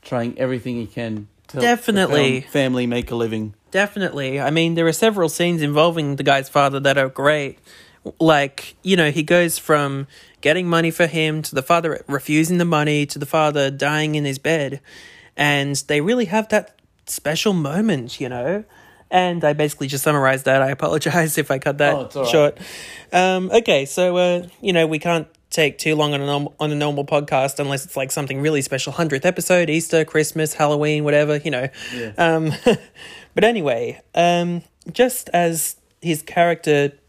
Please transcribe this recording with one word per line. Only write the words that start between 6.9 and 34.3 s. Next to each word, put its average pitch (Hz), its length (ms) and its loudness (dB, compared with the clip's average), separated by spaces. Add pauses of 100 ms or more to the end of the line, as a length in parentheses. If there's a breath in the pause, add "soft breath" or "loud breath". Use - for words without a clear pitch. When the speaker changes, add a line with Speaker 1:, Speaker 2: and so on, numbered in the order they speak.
Speaker 2:
are 135 120 0
great. 139 500 -2 (600 loud breath)
Like, 147 640 2
you 190 140 2
know, 156 160 4
he 156 100 -2
goes 170 380 2
from 139 480 0 (340 loud breath)
getting 175 260 0
money 165 220 2
for 165 160 2
him 156 380 -2
to - 100 -10
the 135 80 -2
father 170 460 0
refusing 156 500 0
the 175 80 2
money 151 400 0
to 143 140 -10
the 143 80 -8
father 147 420 0
dying 151 460 -2
in 147 100 -2
his 135 140 -4
bed. 143 420 -2 (560 loud breath)
And 143 380 0 (120)
they 147 140 0
really 226 240 0
have 208 240 -2
that - 300 -2 (260)
special - 480 -2
moment, 156 680 -2
you 135 80 -6
know? 131 360 -4 (480 soft breath)
And 175 320 2
I 147 100 4
basically 147 340 -2
just 139 160 -4
summarized 135 420 2
that. 135 180 4
I 135 80 0
apologize 156 680 0
<laughs> 151 60 0
if - 80 -4
I 131 80 0
cut 143 180 -2
that 143 160 4
Speaker 1:
Oh, 139 120 -2
it's - 100 -14
all 139 80 -2
right. 117 80 0
Speaker 2:
short. 147 260 4 (560 loud breath)
Um, 185 400 2
okay, 196 320 4
so, 180 320 0
uh, 175 300 0 (140)
you 196 120 -2
know, 165 140 4
we 156 100 -2
can't 165 300 -2 (240)
take 143 260 0
too 156 180 0
long 147 200 0
on 139 60 -4
a 139 40 -4
norm-, 143 240 -2 (100)
on 151 120 -2
a 147 40 -2
normal 147 300 -2
podcast 147 540 0
unless 139 260 -4
it's, - 120 -14
like, 135 140 -4
something 135 300 -6
really 151 220 0
special, 139 300 -6
hundredth 156 320 -2
episode, 180 440 2
Easter, 160 360 0
Christmas, 156 500 -2
Halloween, 151 480 2
whatever, 147 340 2
you 151 140 -4
know. 131 160 -4 (260 loud breath)
Speaker 1:
Yeah. 117 240 -8
Speaker 2:
Um, 160 340 2 (140)
<laughs> - 720 -2
but - 80 2
anyway, 139 580 0 (140)
um, 175 480 0 (280)